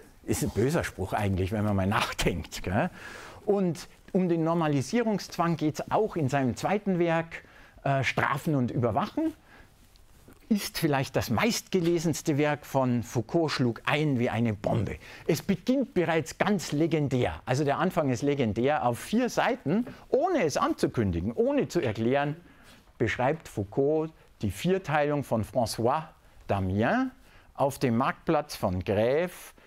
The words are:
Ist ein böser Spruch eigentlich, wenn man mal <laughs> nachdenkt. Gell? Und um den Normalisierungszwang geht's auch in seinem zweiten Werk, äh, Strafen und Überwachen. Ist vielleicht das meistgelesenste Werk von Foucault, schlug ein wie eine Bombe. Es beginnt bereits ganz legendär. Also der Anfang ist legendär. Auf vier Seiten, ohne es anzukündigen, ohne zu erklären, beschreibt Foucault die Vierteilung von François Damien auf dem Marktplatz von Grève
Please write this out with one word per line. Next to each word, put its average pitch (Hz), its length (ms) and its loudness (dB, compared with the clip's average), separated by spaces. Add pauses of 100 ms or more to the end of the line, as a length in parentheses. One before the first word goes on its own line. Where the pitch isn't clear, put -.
(240)
Ist - 180 0
ein 127 80 0
böser 131 340 0
Spruch - 280 -6
eigentlich, 98 400 0
wenn 104 120 0
man 104 120 2
mal 95 100 2
<laughs> - 0 -
nachdenkt. 104 760 -2
Gell? 117 280 0 (560)
Und 196 420 0 (240)
um 185 160 2
den 165 160 2
Normalisierungszwang 170 1120 0
geht's - 340 -2
auch 202 260 0
in 147 120 0
seinem 131 280 0
zweiten 190 420 0
Werk, 165 460 0 (400)
äh, 135 180 2
Strafen 139 520 0
und 123 160 2
Überwachen. 151 640 0 (1160)
Ist - 300 -2
vielleicht 139 380 0
das - 140 0
meistgelesenste 170 1080 2
Werk 147 280 0
von 127 360 2
Foucault, 151 480 0
schlug 120 360 0
ein 143 320 2
wie 120 120 2
eine 113 240 0
Bombe. 98 420 -2 (300)
Es - 160 0
beginnt 247 520 0
bereits 165 440 0
ganz 185 340 0
legendär. 139 720 0
Also 131 180 0
der 139 140 0
Anfang 160 320 0
ist 123 120 -2
legendär. 135 600 2
Auf 120 140 0
vier 233 300 0
Seiten, 214 580 0 (220)
ohne 294 360 2
es 139 120 0
anzukündigen, 107 760 0
ohne 254 360 0
zu 175 120 -2
erklären, 131 560 0 (600)
beschreibt 131 500 0
Foucault 151 640 -2 (300)
die 104 80 0
Vierteilung 147 760 0
von 113 200 0
François 127 600 0 (420)
Damien 110 640 0 (440)
auf 135 240 -2
dem 120 180 2
Marktplatz 147 600 0
von 92 260 -2
Grève 123 720 0 (140)